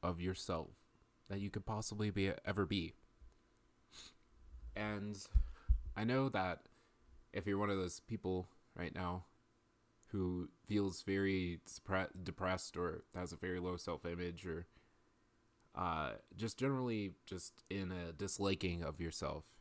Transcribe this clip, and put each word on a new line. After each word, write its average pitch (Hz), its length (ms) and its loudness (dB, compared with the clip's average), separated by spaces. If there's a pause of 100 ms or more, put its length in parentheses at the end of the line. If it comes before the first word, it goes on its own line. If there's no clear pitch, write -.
of 87 200 -2
yourself 90 480 -2 (600)
that 98 120 -4
you 101 100 -2
could 98 160 -4
possibly 107 440 0
be, 95 200 2 (160)
ever 98 180 2
be. 85 280 0 (1800)
And 104 420 -2 (800)
I 107 80 2
know 131 240 4
that 92 320 2 (720)
if 98 160 -2
you're 98 100 4
one 101 120 4
of 98 80 4
those 90 200 -2
people 92 480 -2 (300)
right 87 180 -4
now 90 300 -2 (880)
who 90 380 0 (180)
feels 101 340 2
very 98 560 2 (100)
depre-, 95 420 -2 (120)
depressed 92 540 -2
or 85 260 0 (140)
has 87 160 -4
a 85 40 -8
very 90 220 -2
low 90 180 0
self-image 87 680 -4
or, 85 220 -4 (1040)
uh, 80 360 0 (260)
just 110 200 -2
generally 123 580 2 (120)
just - 420 -8
in 95 220 -2
a 87 220 -4
disliking 95 720 0
of 78 160 -4
yourself 78 420 -2 (180)